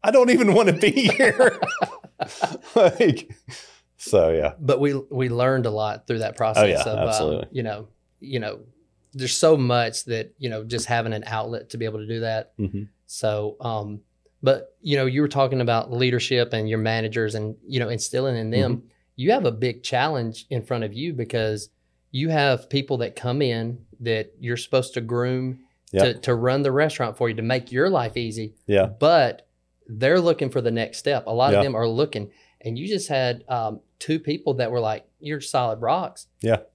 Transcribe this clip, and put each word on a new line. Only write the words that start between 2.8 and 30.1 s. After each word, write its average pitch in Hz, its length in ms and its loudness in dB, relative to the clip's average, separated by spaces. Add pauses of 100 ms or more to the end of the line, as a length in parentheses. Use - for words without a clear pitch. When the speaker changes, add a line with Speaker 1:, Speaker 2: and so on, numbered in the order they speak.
Speaker 1:
so, 85 340 4
yeah. 73 280 0
Speaker 2:
But 135 200 2
we, 143 140 2
we 131 360 -4
learned 123 360 2
a 113 60 0
lot 107 360 -4
through 117 120 -2
that 110 160 -4
process 110 280 2
Speaker 1:
Oh, - 20 6
yeah, 92 160 2 (120)
Speaker 2:
of, - 60 -4
um, - 80 0
Speaker 1:
absolutely. 107 440 -2
Speaker 2:
you 123 120 -6
know, 107 240 -8 (320)
you 127 200 -6
know, 107 200 -8 (540)
there's 127 220 -4
so 160 220 6
much 120 480 0
that, 113 320 -8
you 131 120 -6
know, 110 140 -8
just 117 240 -6
having 117 260 -2
an 107 140 -8
outlet 113 440 -6
to - 60 -12
be 117 80 -6
able 110 140 -6
to 107 80 -12
do 113 140 -6
that. 110 360 -6
Speaker 1:
Mm-hmm. 101 260 -6 (240)
Speaker 2:
So, 107 540 -4
um, 104 400 -8 (420)
but, 135 380 0
you 143 160 0
know, 131 80 0
you 127 160 0
were 147 60 2
talking 135 340 2
about 117 300 0
leadership 123 640 0
and 110 160 -2
your 110 80 0
managers 110 580 -2
and, 107 200 -6 (120)
you 127 120 -4
know, 117 100 -2
instilling 127 460 -2
in 110 160 -4
them. 123 260 2
Speaker 1:
Mm-hmm. 117 100 -14 (280)
Speaker 2:
You 139 160 0
have 247 140 2
a 120 60 2
big 117 320 -4
challenge 127 680 -2
in 123 120 -4
front 113 220 -4
of 107 100 -6
you 151 200 -6
because 110 560 -4 (420)
you 143 180 -2
have 143 400 0
people 139 300 -2
that 117 160 -4
come 123 260 -2
in 117 380 -2 (220)
that 113 380 -4
you're 120 180 -4
supposed - 380 -2
to 123 60 -4
groom 127 580 -4 (340)
Speaker 1:
Yep. 95 100 4 (120)
Speaker 2:
to, 123 60 -16
to 123 140 0
run 127 280 0
the 135 100 0
restaurant 139 420 0
for 120 140 -2
you, 110 60 -4
to 113 60 -6
make 123 300 -2
your 139 180 2
life 123 280 -2
easy. 110 360 -8 (120)
Speaker 1:
Yeah. 101 220 6
Speaker 2:
But 139 600 2 (400)
they're 131 320 2